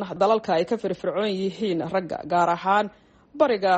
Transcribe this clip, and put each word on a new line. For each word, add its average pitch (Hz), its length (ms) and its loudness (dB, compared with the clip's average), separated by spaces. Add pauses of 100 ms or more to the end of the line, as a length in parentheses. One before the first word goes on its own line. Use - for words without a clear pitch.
(180)
dalalka 214 360 2
ay 165 100 2
ka 226 120 -2
firfircoon 185 520 -2
yihiin 190 560 -2
ragga, 170 400 -4
gaar 175 260 2
ahaan 190 360 0 (480)
bariga 220 440 2